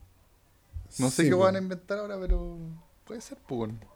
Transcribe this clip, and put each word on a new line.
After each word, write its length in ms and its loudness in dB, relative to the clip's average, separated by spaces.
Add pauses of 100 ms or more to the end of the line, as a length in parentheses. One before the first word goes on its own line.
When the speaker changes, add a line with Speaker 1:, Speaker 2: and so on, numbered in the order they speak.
(1000)
Speaker 1:
No 120 2
sé 140 2
Speaker 2:
Sí, 40 6
Speaker 1:
qué 60 6
van 140 6
a 40 4
Speaker 2:
weón. 120 -2
Speaker 1:
inventar 340 -6
ahora, 220 -8
pero 380 0 (460)
puede 160 -12
ser, 260 -16
pues, 140 -4
weón. 200 -4 (160)